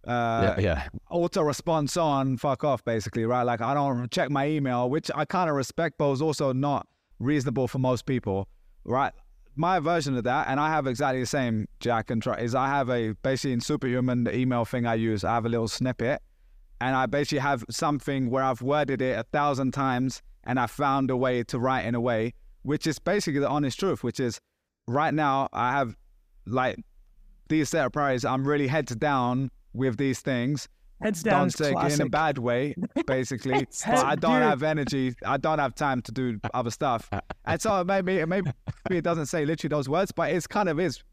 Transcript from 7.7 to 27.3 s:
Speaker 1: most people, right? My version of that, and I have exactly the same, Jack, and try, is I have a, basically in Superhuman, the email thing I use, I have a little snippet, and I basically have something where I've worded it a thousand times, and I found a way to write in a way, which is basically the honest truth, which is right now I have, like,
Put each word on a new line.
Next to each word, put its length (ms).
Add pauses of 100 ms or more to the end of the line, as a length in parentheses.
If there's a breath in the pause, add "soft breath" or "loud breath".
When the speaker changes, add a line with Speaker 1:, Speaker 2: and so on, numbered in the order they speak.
Speaker 1:
most 280
people, 420 (360)
right? 280 (440)
My 240
version 360
of 80
that, 240
and 120
I 100
have 160
exactly 340
the 60
same, 400 (140)
Jack, 300
and 120
try, 160
is 160
I 140
have 200
a, 240 (100)
basically 300
in 80
Superhuman, 640
the 100
email 300
thing 220
I 80
use, 300
I 100
have 100
a 40
little 200
snippet, 540 (580)
and 160
I 100
basically 340
have 280
something 600
where 140
I've 180
worded 400
it 160
a 60
thousand 500
times, 480 (220)
and 160
I 80
found 420
a 60
way 280
to 140
write 260
in 100
a 60
way, 340 (280)
which 240
is 120
basically 420
the 80
honest 300
truth, 260
which 160
is 200 (460)
right 260
now 400
I 200
have, 240 (500)
like, 320 (720)